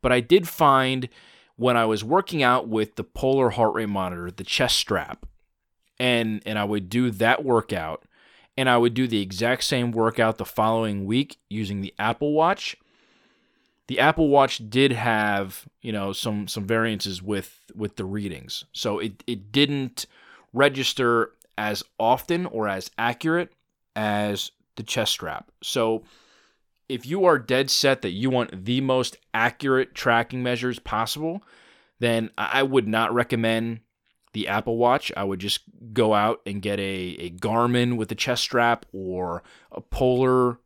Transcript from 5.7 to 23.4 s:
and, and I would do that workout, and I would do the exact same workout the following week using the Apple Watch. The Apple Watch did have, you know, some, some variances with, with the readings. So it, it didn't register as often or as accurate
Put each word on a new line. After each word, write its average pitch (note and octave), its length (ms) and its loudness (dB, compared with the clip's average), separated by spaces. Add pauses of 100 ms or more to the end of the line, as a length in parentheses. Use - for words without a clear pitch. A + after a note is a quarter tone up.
and, A#2 480 0
and G#2+ 140 -4
I G#2 40 0
would G2+ 260 -4
do B2 220 2
that A2+ 320 2
workout, G2+ 600 -2 (540)
and C3 120 2
I B2 80 6
would A#2+ 160 4
do B2+ 140 0
the A2 140 0
exact G2+ 420 -2
same B2 280 -2
workout A2 460 0
the G2+ 80 -6
following A2 600 0
week B2 320 -2 (120)
using G2+ 320 -6
the G2 160 -8
Apple A#2+ 360 0
Watch. E3 420 0 (1120)
The B2+ 120 -4
Apple D#3 300 4
Watch C3+ 400 4
did C3 220 4
have, G#2+ 760 -2 (160)
you A#2+ 100 -8
know, G2 200 -4
some, G#2 360 -4
some G#2 180 -8
variances G#2+ 560 -2
with, G2 380 -6 (140)
with G#2 220 -8
the G2 100 -6
readings. F#2 680 -8
So G#2 260 -4
it, G2 280 -8
it G#2 240 -8
didn't C#3 540 0 (480)
register B2+ 760 2 (260)
as G#2 260 -4 (160)
often C3 480 0
or G#2+ 200 -4
as F#2+ 300 -6
accurate D#3+ 560 -2 (420)